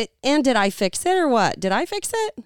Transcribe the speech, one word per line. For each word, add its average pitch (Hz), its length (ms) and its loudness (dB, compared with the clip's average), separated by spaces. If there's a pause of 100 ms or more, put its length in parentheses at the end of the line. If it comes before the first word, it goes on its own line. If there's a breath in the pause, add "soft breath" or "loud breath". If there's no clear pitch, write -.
(240)
And 285 200 2
did 254 120 4
I 202 160 2
fix - 340 -2
it 359 100 2
or 339 140 2
what? 214 300 2
Did 190 120 -2
I 233 140 0
fix 403 260 -8
it? 440 340 -4